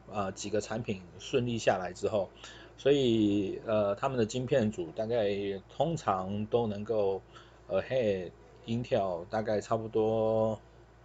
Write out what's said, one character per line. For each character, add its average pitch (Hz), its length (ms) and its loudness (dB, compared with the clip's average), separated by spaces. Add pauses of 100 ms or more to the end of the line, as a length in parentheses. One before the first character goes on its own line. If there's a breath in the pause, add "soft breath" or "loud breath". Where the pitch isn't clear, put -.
(120)
呃， 98 200 -4
几 101 180 -8
个 104 120 0
产 113 200 -6
品 98 220 -6 (160)
顺 123 260 0
利 120 140 -2
下 107 180 4
来 90 160 -6
之 98 160 -4
后， 95 220 -2 (440 loud breath)
所 - 160 2
以， 107 760 4
呃， 104 260 2
他 135 160 -2
们 131 80 -4
的 117 80 2
晶 127 220 -4
片 117 240 2
组 85 240 -6
大 110 100 -4
概 113 220 2 (420)
通 160 260 0
常 101 520 -2
都 120 180 2
能 104 180 -4
够， 104 380 0 (460 loud breath)
呃， - 160 0
ahead 101 480 0 (340)
Intel 104 640 -2
大 110 140 -2
概 107 180 0
差 113 160 0
不 110 100 -6
多 110 720 2 (460 loud breath)